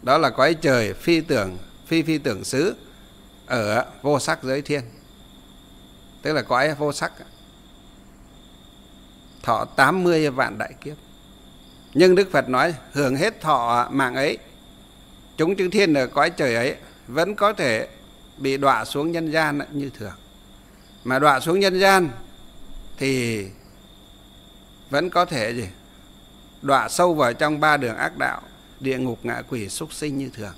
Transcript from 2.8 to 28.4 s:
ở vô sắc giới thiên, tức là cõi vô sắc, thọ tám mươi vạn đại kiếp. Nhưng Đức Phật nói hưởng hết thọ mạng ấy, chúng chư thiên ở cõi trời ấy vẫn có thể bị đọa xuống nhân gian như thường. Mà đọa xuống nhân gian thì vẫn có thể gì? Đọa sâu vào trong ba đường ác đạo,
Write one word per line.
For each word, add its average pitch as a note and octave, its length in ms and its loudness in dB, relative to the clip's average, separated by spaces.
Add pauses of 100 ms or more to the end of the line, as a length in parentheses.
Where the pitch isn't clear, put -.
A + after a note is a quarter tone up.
ở A2+ 400 0 (160)
vô C#3+ 180 2
sắc D#3 240 -4
giới C3+ 180 -4
thiên, C#3+ 200 -4 (1400)
tức D3+ 120 -2
là C#3+ 80 0
cõi C3+ 340 0
vô C#3+ 180 -4
sắc, - 180 -6 (2250)
thọ A2 240 0
tám D#3+ 380 2
mươi D#3+ 260 2
vạn B2 280 -2
đại - 240 -8
kiếp. D3 140 -12 (960)
Nhưng F3+ 220 8
Đức F#3+ 160 2
Phật B2+ 180 0
nói C#3 240 2 (200)
hưởng C#3 220 0
hết F#3+ 260 -2
thọ A#2+ 500 2
mạng C3 240 0
ấy, C#3 220 -2 (1000)
chúng E3+ 180 2
chư F#3 140 0
thiên F#3+ 240 4
ở C3 140 2
cõi D3 220 2
trời C#3+ 260 0
ấy A#2+ 200 -2 (320)
vẫn E3 280 -2
có G#3 180 2
thể B2 340 -2 (500)
bị C3+ 200 -2
đọa C3 280 2
xuống D3+ 260 -4
nhân E3 200 -4
gian D3 280 0 (120)
như C#3+ 180 -6
thường. G2+ 280 -14 (840)
Mà B2+ 160 0
đọa C#3 200 4
xuống E3 200 0
nhân F#3+ 200 2
gian F#3+ 300 6 (880)
thì A#2+ 480 -2 (1400)
vẫn D#3 200 -2
có F3 160 2
thể A#2+ 280 -2
gì? A#2 140 -6 (960)
Đọa C3 280 2
sâu F3+ 240 4
vào C3 200 2
trong D3+ 260 -2
ba D3+ 180 4
đường A#2+ 180 -2
ác D3+ 220 -4
đạo, C3 240 -4 (380)